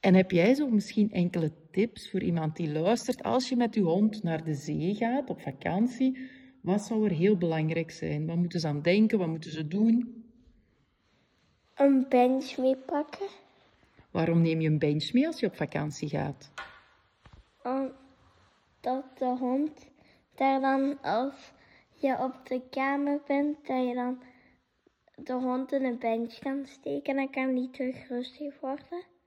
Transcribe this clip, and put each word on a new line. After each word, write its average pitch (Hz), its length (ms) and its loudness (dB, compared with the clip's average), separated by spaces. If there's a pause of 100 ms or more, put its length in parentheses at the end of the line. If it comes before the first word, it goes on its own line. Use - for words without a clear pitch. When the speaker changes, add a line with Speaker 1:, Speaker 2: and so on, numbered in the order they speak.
Speaker 1:
En 190 140 6
heb 190 160 8
jij 190 240 6
zo 285 140 0
misschien 214 440 2
enkele 175 400 0 (180)
tips - 400 -2
voor 185 120 -4
iemand 160 340 -2
die 160 160 -4
luistert? 196 500 0
Als 254 260 0
je 262 80 0
met 240 180 0
je 226 60 2
hond 202 420 2
naar 160 220 -2
de 156 100 -2
zee 151 400 -4
gaat, 233 360 -2
op - 100 -8
vakantie, 233 880 -2 (340)
wat 196 200 0
zou 220 220 -2
er 208 60 2
heel 180 260 4
belangrijk 160 540 0
zijn? 156 360 -4
Wat 165 100 -4
moeten 175 240 0
ze 160 60 -4
aan 147 160 -2
denken? 214 360 4
Wat 175 100 0
moeten 160 220 -6
ze 156 180 -6
doen? 226 560 2 (1500)
Speaker 2:
Een 269 340 6
bench 254 480 2
meepakken. 269 680 -2 (840)
Speaker 1:
Waarom 165 320 2
neem 160 180 2
je 160 80 2
een 156 100 4
bench 151 340 0
mee 262 140 4
als 330 140 -6
je 226 60 0
op - 100 -2
vakantie 151 520 -4
gaat? 139 440 -6 (1080)
Speaker 2:
Omdat - 1400 -8 (140)
de 254 200 0
hond 262 520 -4 (440)
daar 269 260 2
dan, 269 420 0
als 247 500 -4 (420)
je 269 240 0
op 254 300 -4
de 254 120 -4 (100)
kamer 285 560 -2
bent, 285 400 0
dat 254 220 0
je 240 60 -4
dan 247 240 -4 (1040)
de - 80 -6
hond 254 400 -2
in 269 120 0
een 240 140 -2
bench 233 400 -4
kan 277 280 -6
steken 285 440 -8
en 269 60 0
dan 269 140 -4
kan 262 240 -2
die 254 160 -4
terug 254 380 -8
rustig 254 520 -10
worden. 294 440 -10 (220)